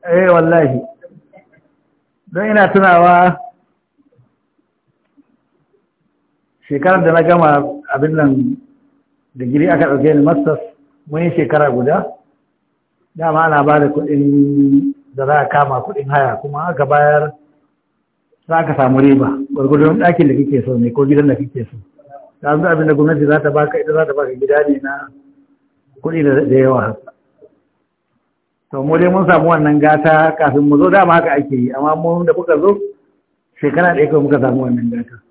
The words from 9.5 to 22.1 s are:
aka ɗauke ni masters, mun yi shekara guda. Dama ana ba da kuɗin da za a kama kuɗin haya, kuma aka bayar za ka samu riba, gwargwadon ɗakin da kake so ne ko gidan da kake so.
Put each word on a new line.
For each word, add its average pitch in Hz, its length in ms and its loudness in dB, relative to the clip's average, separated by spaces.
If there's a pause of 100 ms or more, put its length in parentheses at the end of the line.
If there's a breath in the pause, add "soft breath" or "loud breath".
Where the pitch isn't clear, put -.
aka 160 200 0
ɗauke 143 240 0
ni 147 80 2
masters, 160 380 0 (500)
mun 156 140 -6
yi 170 120 -2
shekara 147 360 0
guda. 127 340 -2 (1080)
Dama 160 340 -2
ana 147 140 2
ba 147 160 2
da 143 100 2
kuɗin 143 1040 0 (220)
da 135 100 -4
za 143 140 0
a 139 100 -2
kama 135 320 0
kuɗin 143 280 -10
haya, 135 320 0
kuma 143 280 -8
aka 147 160 -2
bayar 147 480 0 (1120)
za 165 180 0
ka 143 120 -4
samu 131 240 2
riba, 139 260 4 (260)
gwargwadon 147 520 0
ɗakin 170 220 2
da 135 100 2
kake 139 280 -2
so 127 120 -4
ne 117 160 0
ko 139 120 0
gidan 147 220 2
da 131 80 2
kake 127 300 -10
so. - 120 -20 (680)